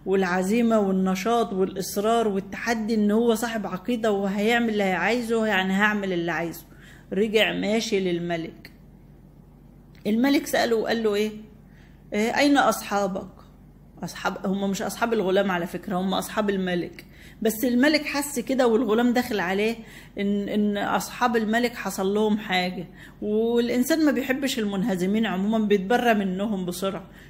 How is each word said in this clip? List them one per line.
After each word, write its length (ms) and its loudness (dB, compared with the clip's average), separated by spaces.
والعزيمة 720 2
والنشاط 720 2
والإصرار 760 0
والتحدي، 640 -4
إن 160 4
هو 240 4
صاحب 320 -4
عقيدة 460 -2
وهيعمل 580 2
اللي 120 0
عايزه، 640 0
يعني: 260 2
"هعمل 400 2
اللي 200 -2
عايزه". 320 -6
رجع 400 2
ماشي 480 0
للملك، 720 -4
الملك 400 2
سأله 300 2
وقال 260 0
له: 120 2
"إيه؟ 160 0
إيه، 260 0
أين 200 6
أصحابك؟" 680 0
أصحاب، 420 -6
هم 240 -2
مش 120 -4
أصحاب 300 -4
الغلام 380 2
على 160 -2
فكرة، 300 -6
هم 180 -2
أصحاب 360 -2
الملك، 540 -4
بس 220 0
الملك 400 2
حس 340 -4
كده 280 2
والغلام 460 2
داخل 280 -2
عليه 360 -2
إن، 300 -2
إن 300 0
أصحاب 580 -2
الملك 380 0
حصل 400 -4
لهم 240 2
حاجة، 480 -2
والإنسان 840 2
ما 80 6
بيحبش 460 -2
المنهزمين 680 0
عمومًا، 320 0
بيتبرى 560 2
منهم 520 -2
بسرعة. 380 -4